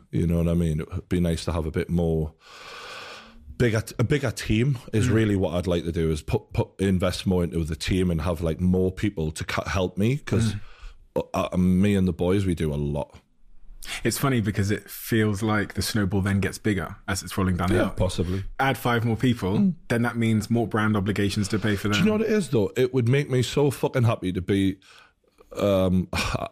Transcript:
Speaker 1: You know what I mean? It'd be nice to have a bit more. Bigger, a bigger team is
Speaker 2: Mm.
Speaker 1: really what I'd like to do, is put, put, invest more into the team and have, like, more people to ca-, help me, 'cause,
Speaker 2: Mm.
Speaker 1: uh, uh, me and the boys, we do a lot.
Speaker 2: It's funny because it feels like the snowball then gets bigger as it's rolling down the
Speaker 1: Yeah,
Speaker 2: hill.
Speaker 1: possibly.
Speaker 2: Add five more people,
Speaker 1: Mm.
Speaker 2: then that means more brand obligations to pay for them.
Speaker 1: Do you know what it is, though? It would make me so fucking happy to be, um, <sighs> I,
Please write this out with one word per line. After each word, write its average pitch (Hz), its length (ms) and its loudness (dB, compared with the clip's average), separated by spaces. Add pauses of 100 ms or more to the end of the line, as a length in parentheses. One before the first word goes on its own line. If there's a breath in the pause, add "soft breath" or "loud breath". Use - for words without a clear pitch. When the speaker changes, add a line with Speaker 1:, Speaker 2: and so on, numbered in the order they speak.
(120)
Speaker 1:
You 92 160 0
know 85 100 2
what 85 100 2
I 85 60 2
mean? 80 280 2
It'd - 280 -8
be 90 100 2
nice 85 260 0
to 85 60 -4
have 80 140 -2
a 78 60 -6
bit 90 180 -2
more. 82 440 0 (1200 loud breath)
Bigger, 113 260 2 (140)
a 120 80 0
bigger 139 260 0
team 117 460 0 (160)
is 110 160 2
Speaker 2:
Mm. - 40 2
Speaker 1:
really 107 220 4
what 92 180 0
I'd 90 140 -2
like 87 160 2
to 85 80 -4
do, 82 200 2
is 80 100 -2
put, - 320 -4
put, - 160 -2 (100)
invest 95 480 2
more 90 160 2
into 85 220 -2
the 80 100 -6
team 92 340 0
and 80 120 0
have, 82 200 -2
like, 82 200 -2
more 92 280 4
people 80 420 -4
to - 120 -8
ca-, - 240 -6
help 92 300 -2
me, 113 200 2
'cause, 110 360 0
Speaker 2:
Mm. 104 60 -6 (760 loud breath)
Speaker 1:
uh, 95 200 -2
uh, - 40 -2
me 92 380 4
and 92 120 4
the 87 60 2
boys, 92 320 2
we 90 100 2
do 78 180 -2
a 71 40 -4
lot. 73 420 -4 (840 loud breath)
Speaker 2:
It's 113 120 -2
funny 135 220 2
because 101 320 0
it - 180 -4
feels 107 540 0
like 107 300 0
the 101 80 -6
snowball 98 400 0
then 98 180 2
gets 95 180 -2
bigger 95 380 -2 (100)
as 98 160 -4
it's - 160 -10
rolling 92 200 2
down 85 100 -2
the 98 80 2
Speaker 1:
Yeah, - 100 4
Speaker 2:
hill. - 120 -4
Speaker 1:
possibly. 92 460 -2 (180)
Speaker 2:
Add 135 160 0
five 120 260 0
more 113 140 0
people, 117 400 0
Speaker 1:
Mm. 190 160 4 (160)
Speaker 2:
then 117 140 2
that 117 120 -2
means 113 340 2
more 117 180 2
brand 107 280 0
obligations 101 540 0
to 110 100 0
pay 104 160 0
for 101 140 -2
them. 104 80 0
Speaker 1:
Do - 20 2
you - 60 4
know 220 80 4
what 214 80 0
it 220 80 0
is, 214 200 0
though? 107 280 2
It 127 160 2
would 123 160 2
make 143 200 2
me 127 120 2
so 143 300 2
fucking 135 320 0
happy 107 280 0
to 92 100 -4
be, 98 360 2 (800 loud breath)
um, 92 520 2
<sighs> - 40 -18
I, - 380 -4